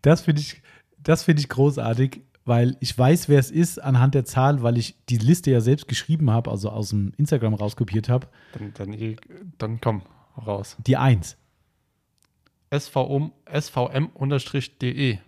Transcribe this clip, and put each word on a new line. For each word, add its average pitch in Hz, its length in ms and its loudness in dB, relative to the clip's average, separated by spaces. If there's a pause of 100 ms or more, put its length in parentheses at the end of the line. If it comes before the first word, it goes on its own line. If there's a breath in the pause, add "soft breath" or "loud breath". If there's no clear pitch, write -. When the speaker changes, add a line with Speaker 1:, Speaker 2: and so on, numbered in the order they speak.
Speaker 1:
Das 160 200 4
finde 147 200 0
ich, - 200 -14 (400 soft breath)
das 160 220 2
finde 151 180 4
ich 135 80 -6
großartig, 131 720 0 (240)
weil 120 340 2
ich - 180 -6
weiß, 147 320 2
wer 147 100 6
es 127 120 -2
ist 170 320 0
anhand 135 320 4
der 131 100 2
Zahl, 131 380 2
weil 120 140 2
ich - 180 -4 (140)
die 120 80 2
Liste 139 340 2
ja 120 100 4
selbst 127 260 0
geschrieben 147 440 0
habe, 117 200 0
also 104 180 -6
aus 110 200 -6
dem 101 280 -2
Instagram 117 360 0
rauskopiert 104 560 -4
habe. 127 180 0 (260 soft breath)
Speaker 2:
Dann, 104 220 -14
dann, 107 400 -8 (420)
dann 113 240 -6
komm, 107 200 -2 (440)
raus. 104 400 -6
Speaker 1:
Die 127 120 4
eins. 120 400 2 (1300)
Speaker 2:
S 143 180 -6
V 135 160 -4
um, 139 280 -4 (140)
S 147 240 -6
V 123 200 -2
M 139 240 -2
unterstrich 139 640 -6
D 123 140 -4
E. 127 360 -2